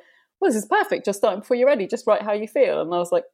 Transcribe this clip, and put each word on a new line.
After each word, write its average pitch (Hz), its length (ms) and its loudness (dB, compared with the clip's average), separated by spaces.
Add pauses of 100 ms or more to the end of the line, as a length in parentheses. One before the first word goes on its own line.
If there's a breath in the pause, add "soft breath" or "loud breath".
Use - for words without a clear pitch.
(400 soft breath)
"Well, 381 120 2
this 214 100 -2
is 208 60 -14
perfect. 415 380 0
Just 202 140 -2
starting 220 200 0
before 254 180 -2
you're 247 100 2
ready. 226 200 0
Just - 180 -8
write 214 160 2
how 214 120 -4
you 214 140 -4
feel." 180 340 2
And 160 120 -4
I 175 60 0
was 175 120 -4
like, 170 220 0